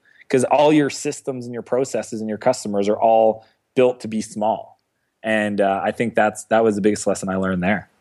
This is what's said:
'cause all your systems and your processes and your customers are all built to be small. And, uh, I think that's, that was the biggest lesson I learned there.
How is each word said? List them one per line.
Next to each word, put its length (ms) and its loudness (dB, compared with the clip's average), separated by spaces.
'cause 140 2
all 280 4
your 160 4
systems 560 -8
and 80 -12
your 100 -8
processes 580 -4
and 100 -6
your 80 -6
customers 500 -2
are 100 2
all 460 4
built 240 4
to 80 -10
be 140 -6
small. 560 -6
And, 380 0
uh, 240 0
I 60 -2
think 240 -4
that's, 300 0
that 200 2
was 120 2
the 60 -4
biggest 240 0
lesson 220 -2
I 80 -4
learned 260 -2
there. 280 -2